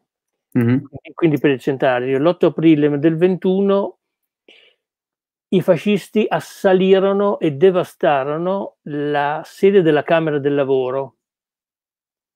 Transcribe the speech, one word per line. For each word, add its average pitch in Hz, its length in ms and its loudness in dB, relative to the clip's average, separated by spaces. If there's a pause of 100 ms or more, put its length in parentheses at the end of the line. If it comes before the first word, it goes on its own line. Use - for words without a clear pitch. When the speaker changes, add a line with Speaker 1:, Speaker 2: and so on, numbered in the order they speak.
(520)
Speaker 1:
Mhm. 123 100 0
Speaker 2:
Quindi, 131 500 -4
quindi 151 260 0
per 147 120 0
il 131 80 0
centenario. 131 640 -2
L'otto 175 260 0
aprile 151 540 2
del 160 160 2
ventuno 190 840 -2 (1500)
i 185 140 0
fascisti 202 680 0
assalirono 190 1080 0
e 160 140 -2
devastarono 165 1300 -2
la 147 640 -4
sede 196 380 2
della 151 200 2
Camera 160 360 0
del 143 160 -2
Lavoro, 135 600 -2 (1200)